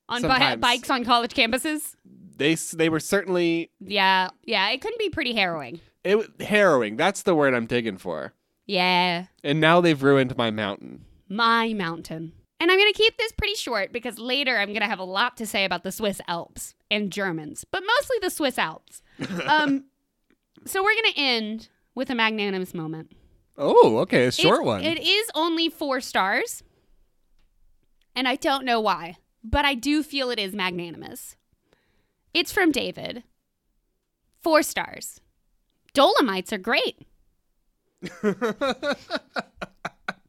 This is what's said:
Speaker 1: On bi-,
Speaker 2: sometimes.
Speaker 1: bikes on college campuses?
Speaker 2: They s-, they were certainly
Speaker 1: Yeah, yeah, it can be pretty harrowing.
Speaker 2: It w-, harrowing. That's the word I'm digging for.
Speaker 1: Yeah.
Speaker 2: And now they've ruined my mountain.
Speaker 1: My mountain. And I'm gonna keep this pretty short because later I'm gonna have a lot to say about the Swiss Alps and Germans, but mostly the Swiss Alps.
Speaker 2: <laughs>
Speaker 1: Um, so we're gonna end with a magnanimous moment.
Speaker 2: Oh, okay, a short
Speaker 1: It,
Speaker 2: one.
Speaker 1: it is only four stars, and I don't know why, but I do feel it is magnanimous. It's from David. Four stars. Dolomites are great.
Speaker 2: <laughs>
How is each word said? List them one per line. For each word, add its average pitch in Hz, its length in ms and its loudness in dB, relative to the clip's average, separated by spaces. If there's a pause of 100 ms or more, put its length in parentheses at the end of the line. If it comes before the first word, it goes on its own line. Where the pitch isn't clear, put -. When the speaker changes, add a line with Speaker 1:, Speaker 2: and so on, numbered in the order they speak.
Speaker 1:
On 240 140 -4
bi-, - 80 -2
Speaker 2:
sometimes. 262 320 2
Speaker 1:
bikes 247 300 0
on 254 120 0
college 240 300 0
campuses? 262 640 -2 (420)
Speaker 2:
They 147 160 2
s-, - 180 -6
they 160 180 2
were 160 120 0
certainly 175 680 0 (100)
Speaker 1:
Yeah, 190 480 2 (160)
yeah, 202 240 0
it 247 120 -4
can 440 180 -6
be 427 100 -2
pretty 277 240 -4
harrowing. 165 480 -4 (220)
Speaker 2:
It 185 80 0
w-, 214 180 2 (100)
harrowing. 147 560 4
That's 170 280 0
the 185 120 4
word 143 200 4
I'm 117 100 -2
digging 113 320 -2
for. 82 360 -8 (320)
Speaker 1:
Yeah. 180 600 0 (180)
Speaker 2:
And 147 160 0
now 165 220 6
they've 160 200 2
ruined 135 360 4
my 117 140 0
mountain. 98 520 -6 (240)
Speaker 1:
My 226 460 0
mountain. 165 600 -8 (260)
And 330 120 2
I'm 370 60 6
gonna 415 160 4
keep 440 240 2
this 440 140 -2
pretty 415 240 -4
short 226 360 -4
because 226 280 -8
later 254 380 -2
I'm 202 160 -2
gonna 214 140 -2
have 208 120 -4
a 190 40 -10
lot 196 340 -2
to 220 100 -8
say 202 180 0
about 185 180 -4
the 190 80 -6
Swiss 202 360 -4
Alps - 480 -10 (160)
and 208 200 -2
Germans, 165 600 -6
but 381 100 -4 (160)
mostly 523 240 -2
the 370 80 -2
Swiss 262 300 -2
Alps. - 420 -6 (180)
Speaker 2:
<laughs> 175 280 -6
Speaker 1:
Um, 285 380 2 (800)
so 381 180 -2
we're 427 100 4
gonna 440 240 2
end 220 520 -2 (260)
with 254 160 -6
a 254 40 -2
magnanimous 208 600 -2
moment. 160 360 -10 (460)
Speaker 2:
Oh, 147 420 6
okay, 139 260 4
a 127 60 2
short 302 300 4
Speaker 1:
It, 262 40 -4
Speaker 2:
one. 107 180 0
Speaker 1:
it 320 200 -2
is 403 300 0
only 330 340 0
four 277 320 -4
stars, 226 600 -2 (1500)
and 254 120 0
I 254 80 0
don't 277 300 0
know 233 140 2
why, 185 380 -2 (260)
but 277 220 0
I 285 80 2
do 285 300 0
feel 269 260 -4
it 240 80 -4
is 196 160 -6
magnanimous. 180 840 -8 (960)
It's 330 160 0
from 359 200 4
David. 214 520 -8 (1200)
Four 320 180 4
stars. - 600 -8 (720)
Dolomites 277 600 4
are 208 60 -6
great. 262 480 -2 (920)
Speaker 2:
<laughs> 226 960 -2 (1300)